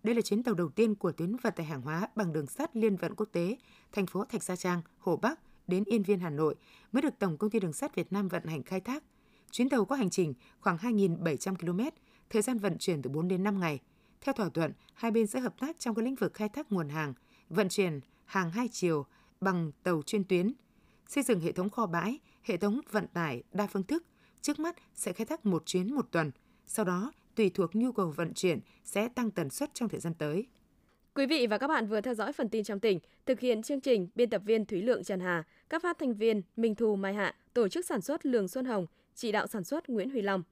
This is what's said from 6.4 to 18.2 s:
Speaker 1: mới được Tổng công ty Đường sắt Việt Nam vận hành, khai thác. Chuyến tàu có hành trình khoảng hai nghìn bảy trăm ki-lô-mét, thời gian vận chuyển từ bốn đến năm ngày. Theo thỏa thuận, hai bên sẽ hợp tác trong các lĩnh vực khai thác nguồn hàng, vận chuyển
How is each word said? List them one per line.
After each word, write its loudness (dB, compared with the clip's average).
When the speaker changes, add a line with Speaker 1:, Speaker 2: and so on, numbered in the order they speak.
Speaker 1:
mới 4
được 0
Tổng 0
công 0
ty 2
Đường -2
sắt -6
Việt -2
Nam 0
vận -2
hành, -6
khai -4
thác. -6
Chuyến 2
tàu 4
có 0
hành 2
trình 0
khoảng 2
hai -2
nghìn 2
bảy 2
trăm -4
ki-lô-mét, -2
thời 4
gian 0
vận 0
chuyển 0
từ -4
bốn 0
đến 2
năm 0
ngày. -2
Theo -2
thỏa 0
thuận, 0
hai -2
bên 4
sẽ -2
hợp -4
tác -4
trong -2
các 0
lĩnh -2
vực -2
khai -4
thác -6
nguồn 0
hàng, -4
vận 2
chuyển 0